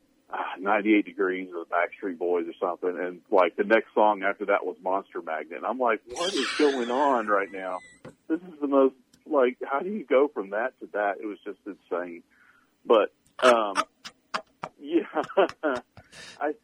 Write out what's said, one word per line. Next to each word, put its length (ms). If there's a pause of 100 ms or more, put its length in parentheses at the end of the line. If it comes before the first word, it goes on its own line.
(300)
ah, 300
ninety-eight 460
Degrees 500
or 80
the 100
Backstreet 440
Boys 300
or 120
something, 400
and, 220 (100)
like, 240
the 80
next 300
song 300
after 240
that 180
was 180
Monster 380
Magnet. 380
And 60
I'm 140
like, 220 (100)
"What 220
is 140 (100)
going 340
on 360
right 240
now? 280 (480)
This 140
is 180
the 80
most, 280 (300)
like, 400
how 140
do 100
you 140
go 240
from 220
that 320
to 100
that?" 300
It 60
was 180
just 200
insane. 580 (600)
But, 280 (280)
um, 340 (580)
<laughs> 480
yeah, 240 (1400)
I 120 (100)